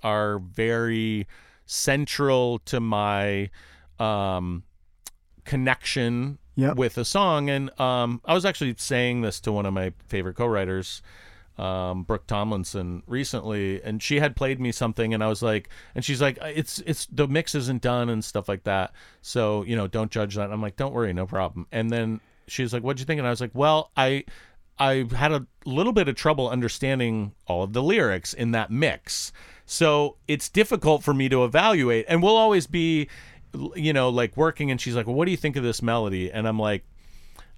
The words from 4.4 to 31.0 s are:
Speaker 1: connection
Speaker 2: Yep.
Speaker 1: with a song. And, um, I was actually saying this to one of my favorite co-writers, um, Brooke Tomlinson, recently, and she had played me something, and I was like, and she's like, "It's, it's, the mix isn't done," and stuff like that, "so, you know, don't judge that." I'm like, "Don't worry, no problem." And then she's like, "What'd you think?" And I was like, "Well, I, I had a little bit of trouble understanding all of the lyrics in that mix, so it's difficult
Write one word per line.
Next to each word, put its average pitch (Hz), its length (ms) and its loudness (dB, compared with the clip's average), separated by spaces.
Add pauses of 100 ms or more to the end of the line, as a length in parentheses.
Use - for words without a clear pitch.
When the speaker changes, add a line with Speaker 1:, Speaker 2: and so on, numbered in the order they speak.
Speaker 1:
connection 131 920 0 (180)
Speaker 2:
Yep. 135 200 2
Speaker 1:
with 127 240 0
a 120 60 0
song. 160 440 2
And, 139 300 -2
um, 123 460 0
I 160 100 2
was 185 100 2
actually 139 320 -2
saying 123 440 0
this 107 200 -4
to 113 100 -2
one 104 140 0
of 95 80 -2
my 92 180 -2 (160)
favorite 92 280 -4
co-writers, 95 680 -2 (560)
um, 92 460 -4
Brooke 107 240 -4
Tomlinson, 98 800 -4
recently, 104 760 -4
and 110 200 -6
she 143 160 2
had 147 160 2
played 135 240 -2
me 123 120 -2
something, 113 440 -2
and 107 80 0
I 110 40 2
was 110 140 -2
like, 110 280 -2 (260)
and 123 100 -4
she's 135 160 0
like, 135 220 2
"It's, 156 420 -6
it's, 160 260 -4
the 143 160 0
mix 151 280 -2
isn't 127 260 -2
done," 123 280 0
and 110 160 -2
stuff - 240 -6
like 95 140 -4
that, 98 280 0 (300)
"so, 107 420 0
you 117 120 -4
know, 104 120 0
don't 110 240 -2
judge 104 240 -2
that." 101 160 -4
I'm 107 120 -4
like, 101 140 -6
"Don't 139 160 -4
worry, 113 200 0
no 92 140 -4
problem." 90 440 -4
And 113 200 -2
then 110 300 -2 (260)
she's 120 260 -4
like, 120 80 -2
"What'd 123 180 -4
you 131 60 -10
think?" 151 140 -2
And 127 80 -2
I - 20 0
was 117 120 0
like, 120 120 -6
"Well, 151 420 2
I, 135 300 2 (540)
I 135 260 2 (100)
had 143 160 4
a 139 140 -2 (200)
little 175 280 0
bit 196 140 4
of 135 80 -2
trouble 143 340 2
understanding 117 840 -2 (120)
all 90 180 0
of 98 100 -6
the 123 100 0
lyrics 143 500 2
in 117 200 -2
that 110 180 0
mix, - 600 -2 (360)
so 147 500 2 (100)
it's 151 220 -2
difficult 160 540 4